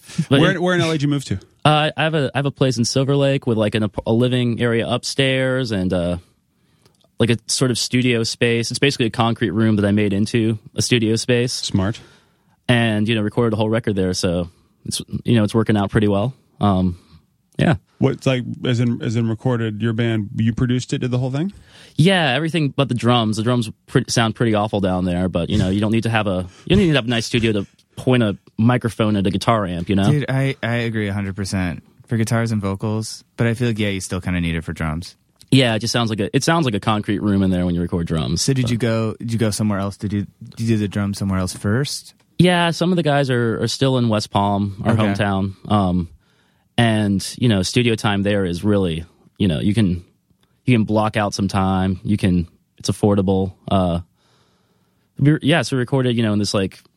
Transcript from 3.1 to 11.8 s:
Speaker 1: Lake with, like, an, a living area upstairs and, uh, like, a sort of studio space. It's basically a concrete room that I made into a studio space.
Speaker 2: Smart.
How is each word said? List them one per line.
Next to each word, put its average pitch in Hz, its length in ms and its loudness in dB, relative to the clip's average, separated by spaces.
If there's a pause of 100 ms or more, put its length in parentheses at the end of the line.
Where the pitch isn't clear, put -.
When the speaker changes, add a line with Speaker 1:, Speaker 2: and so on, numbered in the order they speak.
Speaker 1:
Lake 139 320 0
with, 113 100 2
like, 107 160 0
an, 107 160 0 (160)
a 117 80 2
living 120 480 0
area 117 260 0
upstairs 131 840 -2
and, 92 200 0
uh, 90 260 0 (1000)
like, 117 120 2
a 113 60 0 (100)
sort 127 240 0
of 110 60 -2
studio 123 460 0
space. 117 480 0
It's 120 80 -6
basically 139 280 2
a 110 40 -4
concrete 117 380 0
room 110 280 2
that 101 80 4
I 101 60 4
made 104 220 2
into 110 460 0 (160)
a - 60 -4
studio 113 340 2
space. 120 380 0
Speaker 2:
Smart. 98 460 -2 (680)